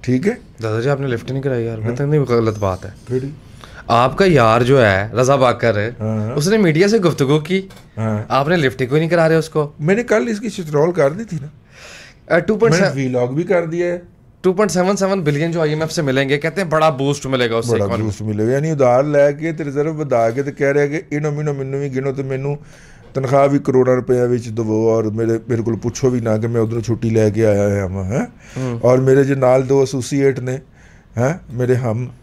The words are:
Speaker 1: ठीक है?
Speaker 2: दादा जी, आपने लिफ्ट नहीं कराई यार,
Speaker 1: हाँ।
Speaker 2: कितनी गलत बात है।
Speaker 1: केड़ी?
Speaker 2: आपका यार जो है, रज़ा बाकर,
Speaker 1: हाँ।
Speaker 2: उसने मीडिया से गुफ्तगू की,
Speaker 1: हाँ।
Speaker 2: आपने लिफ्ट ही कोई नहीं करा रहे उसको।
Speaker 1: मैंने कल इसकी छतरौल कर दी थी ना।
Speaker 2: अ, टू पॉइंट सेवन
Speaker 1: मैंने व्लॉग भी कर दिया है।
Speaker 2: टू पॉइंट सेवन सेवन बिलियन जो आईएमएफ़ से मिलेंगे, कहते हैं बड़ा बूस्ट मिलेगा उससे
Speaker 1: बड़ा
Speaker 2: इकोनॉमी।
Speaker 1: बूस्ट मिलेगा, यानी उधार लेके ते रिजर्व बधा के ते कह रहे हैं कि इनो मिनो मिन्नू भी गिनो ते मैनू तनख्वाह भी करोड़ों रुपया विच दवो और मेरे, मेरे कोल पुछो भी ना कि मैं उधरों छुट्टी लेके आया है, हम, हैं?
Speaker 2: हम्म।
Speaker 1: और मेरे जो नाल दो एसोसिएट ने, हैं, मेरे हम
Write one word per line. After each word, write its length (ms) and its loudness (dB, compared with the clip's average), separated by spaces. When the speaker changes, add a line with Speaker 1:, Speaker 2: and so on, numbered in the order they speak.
Speaker 1:
ठीक 180 0
है? 120 0
Speaker 2:
दादा 180 -2
जी, 80 -2
आपने 180 -2
लिफ्ट 240 -6
नहीं 120 -4
कराई 200 -2
यार, 180 -6
Speaker 1:
हाँ। 100 -4
Speaker 2:
कितनी 280 0
गलत 400 0
बात 260 -4
है। 60 -14
Speaker 1:
केड़ी? 420 -8
Speaker 2:
आपका 340 2
यार 380 4
जो 160 4
है, 360 2
रज़ा 220 2
बाकर, 640 0
Speaker 1:
हाँ। 340 -4
Speaker 2:
उसने 240 2
मीडिया 300 4
से 100 2
गुफ्तगू 400 2
की, 320 -4
Speaker 1:
हाँ। 340 -4
Speaker 2:
आपने 260 2
लिफ्ट 240 0
ही 60 0
कोई 140 0
नहीं 100 -2
करा 160 4
रहे 120 4
उसको। 420 -4
Speaker 1:
मैंने 220 0
कल 260 0
इसकी 220 -6
छतरौल 420 -2
कर 180 2
दी 140 -10
थी 160 -8
ना। 100 -14
Speaker 2:
अ, 20 4
टू 180 0
पॉइंट 200 4
सेवन 120 2
Speaker 1:
मैंने 200 -2
व्लॉग 260 -2
भी 100 -2
कर 220 0
दिया 200 -2
है। 160 -4
Speaker 2:
टू 100 2
पॉइंट 180 0
सेवन 260 0
सेवन 260 -2
बिलियन 300 0
जो 80 -2
आईएमएफ़ 300 -2
से 120 -4
मिलेंगे, 360 0
कहते 220 -4
हैं 100 -4
बड़ा 200 4
बूस्ट 360 -4
मिलेगा 300 0
उससे 160 0
Speaker 1:
बड़ा 120 2
Speaker 2:
इकोनॉमी। 200 -2
Speaker 1:
बूस्ट 180 -6
मिलेगा, 300 -2
यानी 200 0
उधार 320 4
लेके 480 2
ते 120 -8
रिजर्व 280 -2
बधा 380 0
के 120 -4
ते 80 -4
कह 200 0
रहे 160 2
हैं 160 -4
कि 140 -8
इनो 160 -2
मिनो 200 -4
मिन्नू 260 -6
भी 120 -4
गिनो 220 -4
ते 100 -6
मैनू 340 -4
तनख्वाह 280 2
भी 120 2
करोड़ों 380 4
रुपया 280 2
विच 240 -2
दवो 420 0
और 200 0
मेरे, 300 -2
मेरे 120 0
कोल 140 -2
पुछो 340 0
भी 100 -2
ना 180 0
कि 80 -2
मैं 140 0
उधरों 220 -2
छुट्टी 280 -2
लेके 340 2
आया 180 4
है, 220 0
हम, 80 -6
हैं? 400 -4
Speaker 2:
हम्म। 220 -4
Speaker 1:
और 220 4
मेरे 240 4
जो 100 0
नाल 280 4
दो 200 2
एसोसिएट 560 0
ने, 220 -6
हैं, 240 -2
मेरे 240 0
हम 480 -2